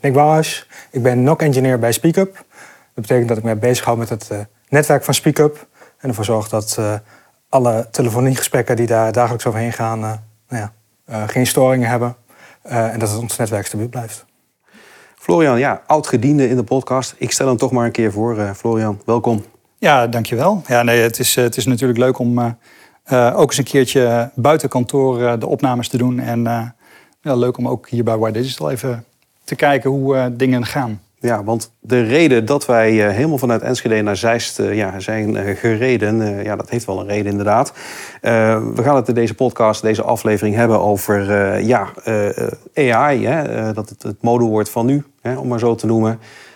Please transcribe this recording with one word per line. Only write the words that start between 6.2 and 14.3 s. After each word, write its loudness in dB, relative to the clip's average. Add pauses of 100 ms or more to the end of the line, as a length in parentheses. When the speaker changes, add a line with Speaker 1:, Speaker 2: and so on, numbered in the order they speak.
Speaker 1:
zorg -2
dat, -4
eh, -2 (540)
alle 2
telefoniegesprekken 0
die 2
daar 2
dagelijks 0
overheen -2
gaan, -4
eh, -6 (360)
nou -8
ja, -12 (320)
eh, -8
geen 0
storingen 2
hebben. -2 (460)
Eh, -2
en -8
dat -2
het -4
ons -8
netwerk -4
stabiel -6
blijft. -12 (920)